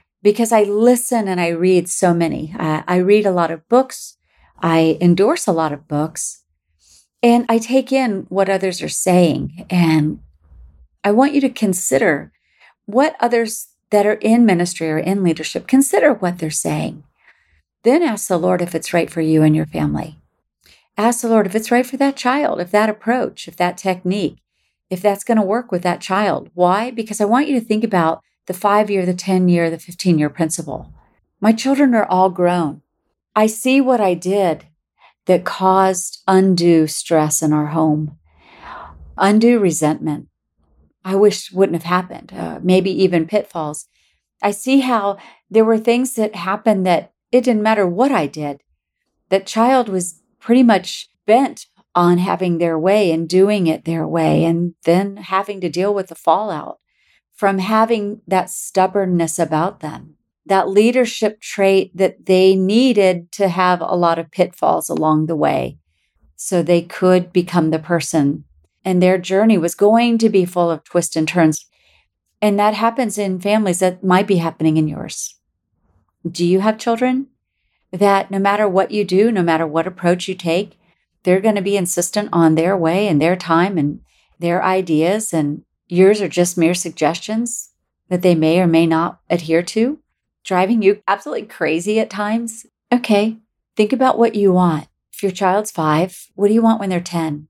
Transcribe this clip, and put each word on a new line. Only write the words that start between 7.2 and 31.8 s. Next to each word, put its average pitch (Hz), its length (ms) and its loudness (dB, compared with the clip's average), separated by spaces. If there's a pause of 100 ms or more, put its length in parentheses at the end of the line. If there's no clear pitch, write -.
And 240 280 4
I 226 80 2
take 254 340 0
in 247 380 -2
what 190 200 0
others 185 320 -2
are 151 80 -8
saying. 170 800 0
And 160 500 2 (840)
I 202 80 2
want 269 220 2
you 285 80 2
to 262 80 0
consider 190 840 -2 (540)
what 254 340 0
others 233 480 -2 (220)
that 202 160 2
are 214 80 2
in 220 320 4
ministry 175 440 0
or 156 80 -2
in 196 260 -2
leadership, 170 440 -2
consider 285 460 2
what 180 260 -4
they're 156 100 -6
saying. 156 540 -6 (800)
Then 285 180 4
ask 226 260 -4
the 175 120 0
Lord 180 220 0
if 175 120 -4
it's 160 200 -6
right 170 160 -2
for 165 120 -6
you 156 220 2
and 156 120 4
your 156 120 -2
family. 151 500 -6 (800)
Ask 233 240 0
the 233 80 -4
Lord 220 180 2
if 185 80 -8
it's 220 160 -4
right 247 140 2
for 262 120 -10
that 277 180 0
child, 269 440 -2
if 180 120 -8
that 214 180 2
approach, - 580 -6
if - 100 -20
that 175 200 -2
technique, 185 600 -4 (540)
if 180 100 -8
that's 202 220 0
gonna 220 200 0
work 226 280 -4
with 175 100 -2
that 175 200 -4
child. 190 520 -4
Why? 185 380 0
Because 220 280 -8
I 214 60 2
want 254 220 2
you 269 120 -2
to 226 60 -6
think 214 180 -2
about 175 380 0 (240)
the 185 80 -10
five-year, 202 520 0
the 180 80 0
ten-year, 180 580 2
the 170 80 -10
fifteen-year 160 500 0
principle. 160 640 -8 (460)
My 214 120 4
children 262 440 0